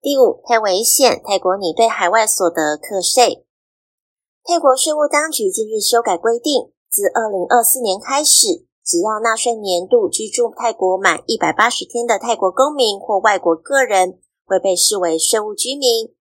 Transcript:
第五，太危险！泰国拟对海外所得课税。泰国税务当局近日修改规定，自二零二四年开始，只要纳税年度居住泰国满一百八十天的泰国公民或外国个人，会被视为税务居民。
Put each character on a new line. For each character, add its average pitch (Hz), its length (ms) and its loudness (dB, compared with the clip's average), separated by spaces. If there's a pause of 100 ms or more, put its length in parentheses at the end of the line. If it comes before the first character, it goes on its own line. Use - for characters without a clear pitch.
第 285 160 0
五， 233 280 4
太 233 140 2
危 202 240 0
险！ 240 400 2
泰 196 160 -2
国 185 180 0
拟 185 140 -4
对 226 160 2
海 196 220 0
外 214 180 2
所 180 220 0
得 151 260 -2
课 190 260 -6
税。 - 440 0 (960)
泰 339 160 0
国 269 160 4
税 302 180 -2
务 302 160 0
当 214 220 -2
局 208 180 -2
近 214 160 -4
日 214 140 -4
修 233 220 2
改 190 160 -2
规 233 200 0
定， 254 340 -2 (200)
自 202 160 -2
二 220 240 -2
零 185 160 -4
二 240 160 4
四 262 160 0
年 202 180 -2
开 269 240 -2
始， - 440 2 (180)
只 - 180 -2
要 214 220 -2
纳 226 100 0
税 226 220 -2
年 190 320 -4
度 220 220 2
居 220 180 -6
住 233 280 -2
泰 233 180 -2
国 185 240 0
满 190 280 0
一 220 120 -4
百 156 160 -2
八 220 160 2
十 - 160 -6
天 240 200 -6
的 220 140 0
泰 233 160 -2
国 190 160 -2
公 285 240 2
民 214 240 0
或 202 200 -2
外 208 200 2
国 165 160 0
个 269 260 -2
人， 190 380 0 (260)
会 190 140 0
被 190 160 0
视 208 220 0
为 165 200 0
税 220 220 0
务 214 160 -6
居 247 200 -6
民。 233 460 0